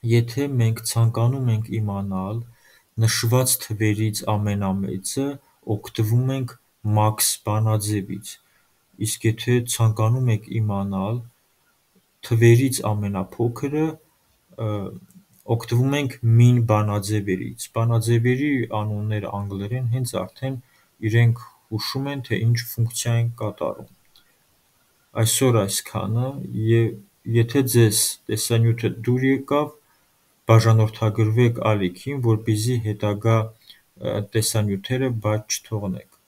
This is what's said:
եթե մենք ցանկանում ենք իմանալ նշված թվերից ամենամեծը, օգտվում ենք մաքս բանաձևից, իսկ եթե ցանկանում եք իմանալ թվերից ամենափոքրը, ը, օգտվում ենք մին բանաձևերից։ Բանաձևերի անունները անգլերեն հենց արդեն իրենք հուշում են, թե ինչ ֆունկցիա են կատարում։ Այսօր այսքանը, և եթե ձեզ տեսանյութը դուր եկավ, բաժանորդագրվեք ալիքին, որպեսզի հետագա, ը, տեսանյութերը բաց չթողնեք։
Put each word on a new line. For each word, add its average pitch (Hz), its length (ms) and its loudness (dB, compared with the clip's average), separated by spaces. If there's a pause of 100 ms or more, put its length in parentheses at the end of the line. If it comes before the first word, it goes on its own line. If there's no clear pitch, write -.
եթե 117 460 2
մենք 113 340 2
ցանկանում 117 680 2
ենք 107 180 -2
իմանալ 98 680 -4 (580)
նշված 117 600 2
թվերից 107 640 -2
ամենամեծը, 101 1000 -2 (400)
օգտվում 113 680 -2
ենք 131 200 -6 (340)
մաքս 107 400 2 (120)
բանաձևից, 107 920 -2 (680)
իսկ - 300 -2
եթե 117 260 0 (120)
ցանկանում 113 680 0
եք - 160 -6
իմանալ 101 720 -2 (1000)
թվերից 120 580 4
ամենափոքրը, 110 1040 -2
ը, - 840 -10 (760)
օգտվում 120 500 0
ենք 143 220 -4 (100)
մին 120 360 8
բանաձևերից։ 104 1080 -2
Բանաձևերի 117 800 2 (220)
անունները 107 600 -4
անգլերեն 101 560 -6
հենց 123 300 -2
արդեն 131 420 -8 (400)
իրենք 117 460 2 (140)
հուշում 135 520 -6
են, 135 140 -8
թե - 160 -4
ինչ 117 180 2
ֆունկցիա 117 540 -4
են 117 200 0
կատարում։ - 600 -8 (1160)
Այսօր 117 440 2
այսքանը, 104 680 -2 (340)
և 113 300 4 (360)
եթե 117 360 2
ձեզ 117 400 4 (200)
տեսանյութը 113 720 0
դուր 123 300 0
եկավ, 139 480 0 (760)
բաժանորդագրվեք 113 1120 4
ալիքին, 107 640 -2
որպեսզի 110 560 0
հետագա, 107 600 0
ը, - 720 -10 (140)
տեսանյութերը 110 880 -2
բաց 110 420 -4
չթողնեք։ 101 680 -8